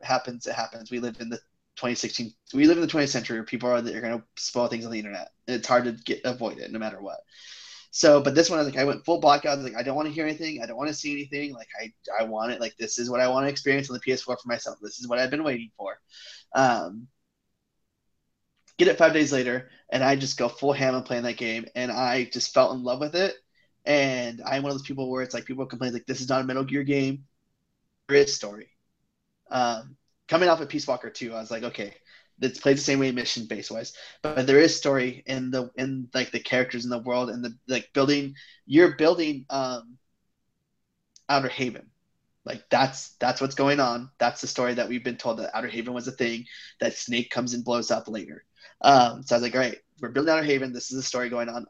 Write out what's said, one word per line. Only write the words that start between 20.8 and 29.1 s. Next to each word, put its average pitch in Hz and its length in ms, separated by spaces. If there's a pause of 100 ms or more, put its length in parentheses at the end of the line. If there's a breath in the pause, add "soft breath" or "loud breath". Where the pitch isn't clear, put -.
on 127 80
playing 120 220
that 117 140
game, 113 260 (100)
and 123 160
I 127 340
just - 280
felt 131 220
in 127 100
love 127 160
with 151 140
it. 190 200 (500)
And 127 640
I'm 135 160
one 143 80
of 135 80
those 135 80
people 135 240
where 127 120
it's 127 120
like, 117 100
people 131 220
complain, 123 260
like, 120 140
"This 131 140
is 127 80
not 131 140
a - 20
Metal 131 180
Gear 139 220
game." 139 400 (840)
There 143 100
is 139 160
story. 104 340 (840)